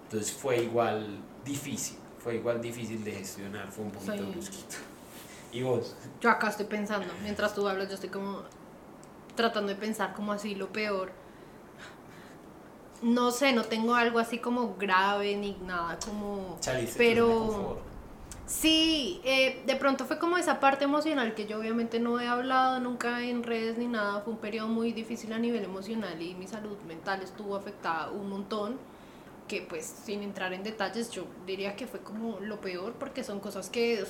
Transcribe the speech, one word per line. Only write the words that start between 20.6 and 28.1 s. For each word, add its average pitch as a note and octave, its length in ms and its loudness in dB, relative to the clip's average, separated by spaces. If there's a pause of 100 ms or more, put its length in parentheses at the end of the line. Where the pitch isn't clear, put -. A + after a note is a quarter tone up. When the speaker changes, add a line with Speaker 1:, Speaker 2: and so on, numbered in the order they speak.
Speaker 2:
parte C4+ 240 6
emocional C#4+ 500 4
que G#3 100 -4
yo G#3+ 140 -4
obviamente A3+ 400 0
no A#3+ 220 2
he A#3+ 60 0
hablado C4 520 4
nunca A#3+ 440 0
en A#3+ 200 0
redes A3+ 340 0
ni A#3+ 100 0
nada. G#3 340 2
Fue A3+ 120 -4
un A3 60 -6
periodo A3 300 -2
muy A3+ 240 2
difícil A3+ 400 -4
a A3+ 60 -2
nivel A#3 260 2
emocional F#3+ 560 -4
y F3 140 -4
mi F#3 120 -8
salud G#3 300 -6 (100)
mental E3 340 -4
estuvo G3 360 -6
afectada E3 540 -2